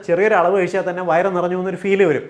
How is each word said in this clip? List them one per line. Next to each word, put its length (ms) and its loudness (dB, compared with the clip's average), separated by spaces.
ചെറിയൊരു 320 2
അളവ് 220 2
കഴിച്ചാൽ 280 -2
തന്നെ 220 -6
വയറ് 260 2
നിറഞ്ഞു 240 -2
എന്നൊരു 220 -6
ഫീൽ 260 2
വരും. 220 0